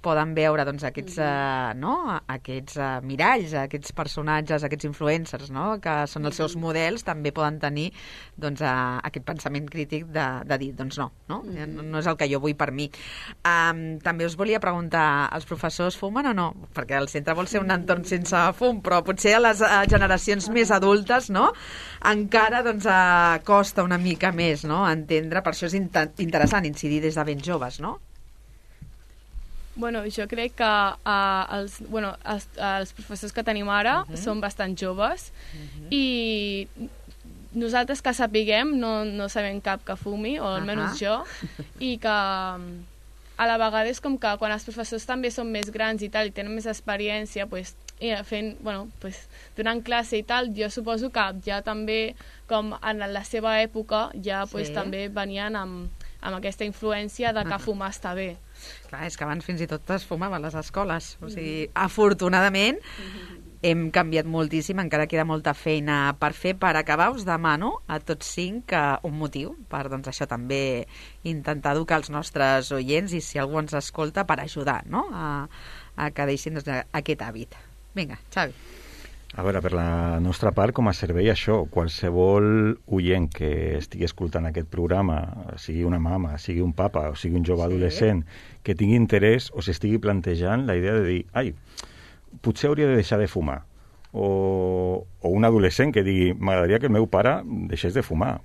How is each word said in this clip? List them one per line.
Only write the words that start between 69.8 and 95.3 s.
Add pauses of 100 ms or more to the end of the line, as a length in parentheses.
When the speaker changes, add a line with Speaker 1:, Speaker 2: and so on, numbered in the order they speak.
Speaker 1:
doncs,
això
també (360)
intentar
educar
els
nostres
oients
i,
si
algú
ens
escolta,
per
ajudar,
no?
A, (500)
a
que
deixin,
doncs, (260)
aquest
hàbit. (460)
Vinga, (160)
Xavi. (840)
Speaker 4:
A
veure,
per
la
nostra
part,
com
a
servei,
això,
qualsevol (100)
oient
que
estigui
escoltant
aquest
programa,
sigui
una
mama,
sigui
un
papa
o
sigui
un
jove
Speaker 1:
Sí.
Speaker 4:
adolescent (360)
que
tingui
interès
o
s'estigui
plantejant
la
idea
de
dir,
«Ai, (840)
potser
hauria
de
deixar
de
fumar», (480)
o, (160)
o
un